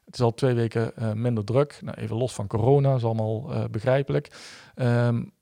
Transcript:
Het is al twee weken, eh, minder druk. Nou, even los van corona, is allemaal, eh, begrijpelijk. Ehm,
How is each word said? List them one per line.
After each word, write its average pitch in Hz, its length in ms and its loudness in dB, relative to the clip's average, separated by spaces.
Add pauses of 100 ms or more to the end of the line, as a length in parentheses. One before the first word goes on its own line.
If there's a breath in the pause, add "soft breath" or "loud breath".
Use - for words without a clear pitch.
Het - 100 -20
is - 60 -6
al 117 140 4
twee 127 200 0
weken, 117 420 -2
eh, 110 160 -2
minder 113 320 -2
druk. 135 380 0
Nou, - 140 -10
even 110 200 -6
los 117 180 -2
van 104 120 -6
corona, 135 480 4
is 120 100 0
allemaal, 110 480 -2
eh, 110 180 -2
begrijpelijk. 135 600 0 (440 loud breath)
Ehm, 120 500 2 (180)